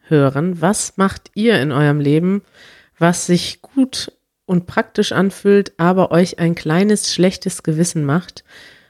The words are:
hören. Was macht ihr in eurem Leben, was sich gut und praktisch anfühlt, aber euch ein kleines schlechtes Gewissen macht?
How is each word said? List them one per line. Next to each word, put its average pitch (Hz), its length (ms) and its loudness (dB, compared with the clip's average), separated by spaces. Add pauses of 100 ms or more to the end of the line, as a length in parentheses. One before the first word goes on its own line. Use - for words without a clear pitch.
hören. 147 540 0
Was 190 360 -2
macht - 380 -2
ihr 208 260 2
in 147 100 -2
eurem 147 280 2
Leben, 165 420 0 (560)
was 170 300 0
sich - 340 -2
gut - 500 -4 (340)
und 180 200 -2
praktisch - 480 -2
anfühlt, 196 680 0
aber 180 320 2
euch 175 280 0
ein 170 160 0
kleines 196 580 0
schlechtes - 500 -2
Gewissen 160 400 -2
macht? 147 400 -4 (460)